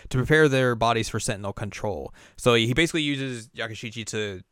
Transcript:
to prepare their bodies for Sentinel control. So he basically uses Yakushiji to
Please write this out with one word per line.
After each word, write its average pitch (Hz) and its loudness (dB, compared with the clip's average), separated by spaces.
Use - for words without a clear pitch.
to 131 -2
prepare 156 6
their 131 2
bodies 113 2
for 113 -4
Sentinel 101 -6
control. 98 -8
So 120 4
he 117 4
basically 160 0
uses 135 -4
Yakushiji 113 -10
to 104 -6